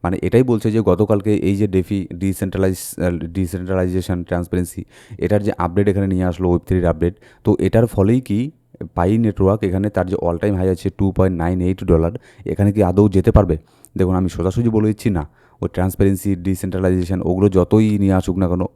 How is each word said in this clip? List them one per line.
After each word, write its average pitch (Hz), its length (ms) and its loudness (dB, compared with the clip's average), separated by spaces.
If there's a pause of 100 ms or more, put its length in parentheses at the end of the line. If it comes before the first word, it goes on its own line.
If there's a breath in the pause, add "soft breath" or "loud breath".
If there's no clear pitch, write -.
মানে - 180 -2
এটাই 123 220 2
বলছে 117 280 0
যে 110 100 0
গতকালকে 101 520 0
এই 98 220 0
যে 104 120 0
defi, 95 480 -2
ডিসেন্ট্রালাইজ-, 95 880 -2
আহ, 87 80 0
ডিসেন্ট্রালাইজেশন 90 1120 -4
ট্রান্সপারেন্সি, 87 600 -4 (340 loud breath)
এটার 101 260 0
যে 101 140 -2
আপডেট 90 300 0
এখানে 98 200 0
নিয়ে 92 160 0
আসলো, 90 260 -2
ওয়েব 87 180 2
থ্রির 92 180 0
আপডেট, 85 300 0 (280 soft breath)
তো 107 160 4
এটার 113 260 2
ফলেই 110 360 2
কি 123 300 -4 (440)
পাই 95 220 2
নেটওয়ার্ক 104 460 2
এখানে 95 260 0
তার 90 180 -2
যে 90 80 -2
all 85 280 -2
time 104 160 0
high 92 120 2
আছে 92 260 -2
টু 98 140 0
পয়েন্ট 92 260 0
নাইন 87 240 0
এইট 92 220 -2
ডলার, 85 280 2 (340 loud breath)
এখানে 101 260 2
কি 104 120 2
আদৌ 95 260 4
যেতে 95 220 2
পারবে? 90 260 4 (400 soft breath)
দেখুন, 92 180 0
আমি 92 140 0
সোজাসুজি 95 400 -2
বলে 107 180 0
দিচ্ছি 107 220 -2
না, 80 200 -2 (320 soft breath)
ওই 87 120 -4
ট্রান্সপারেন্সি, 95 640 0
ডিসেন্ট্রালাইজেশন, 92 840 -2
ওগুলো 92 280 2
যতই 104 500 2
নিয়ে 98 140 2
আসুক 92 240 0
না 95 120 0
কেন, 90 120 -2 (140)